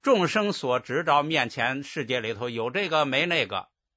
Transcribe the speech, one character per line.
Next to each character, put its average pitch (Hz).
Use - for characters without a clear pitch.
众 208
生 202
所 127
执 143
着 147
面 147
前 131
世 139
界 123
里 110
头 120
有 117
这 185
个 156
没 139
那 160
个， 95